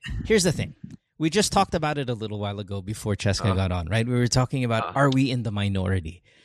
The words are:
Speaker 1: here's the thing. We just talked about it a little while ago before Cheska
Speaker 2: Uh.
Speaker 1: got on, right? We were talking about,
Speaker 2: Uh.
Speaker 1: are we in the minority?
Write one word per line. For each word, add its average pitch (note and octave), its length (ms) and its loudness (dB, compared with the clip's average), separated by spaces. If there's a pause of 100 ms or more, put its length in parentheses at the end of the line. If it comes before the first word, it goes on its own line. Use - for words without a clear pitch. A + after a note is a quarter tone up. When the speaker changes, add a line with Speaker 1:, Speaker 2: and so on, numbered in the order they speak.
(240)
Speaker 1:
here's G#3+ 200 4
the F3 80 2
thing. - 220 -6 (460)
We D#3+ 80 0
just G3 240 0
talked G3 240 2
about D3+ 240 -2
it B2+ 80 -4
a B2 80 -2
little G#2 240 -8
while G2+ 200 -6
ago G2 200 -6
before G#2 360 -4
Cheska G2 360 2
Speaker 2:
Uh. F2+ 40 2
Speaker 1:
got F#2+ 160 2
on, F2 160 -4
right? A2+ 160 0
We B2 120 0
were B2 120 4
talking B2+ 360 2
about, A2+ 280 -2
Speaker 2:
Uh. C3+ 80 0
Speaker 1:
are C#3 120 6
we C3 180 4
in A#2+ 140 -2
the A2 80 -2
minority? F#2+ 680 0 (240)